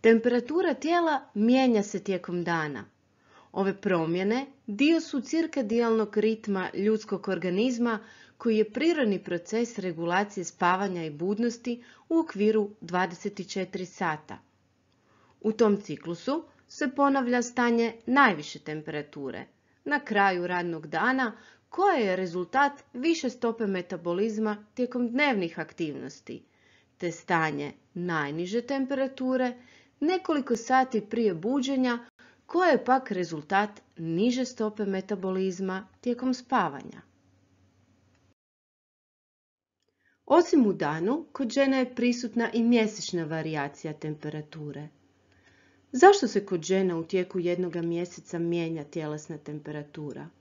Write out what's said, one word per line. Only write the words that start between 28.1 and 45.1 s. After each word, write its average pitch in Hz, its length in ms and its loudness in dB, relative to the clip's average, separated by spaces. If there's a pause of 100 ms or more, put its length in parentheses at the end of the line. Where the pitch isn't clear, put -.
temperature 262 960 -2 (440)
nekoliko 302 560 0
sati 254 440 2
prije 214 340 0
buđenja 247 640 0 (500)
koja 349 220 4
je 247 140 4
pak 254 260 2
rezultat 185 680 -2 (160)
niže 202 480 0
stope 214 400 -4
metabolizma 190 1040 -4 (140)
tijekom 247 340 -2
spavanja. 175 680 -4 (3250)
Osim 302 400 6
u 196 60 4
danu, 165 600 -2
kod 247 180 -4
žena 269 280 4
je 254 160 0
prisutna 240 580 0
i 233 100 2
mjesečna 220 640 2
varijacija 156 680 -6
temperature. 151 960 -10 (1040)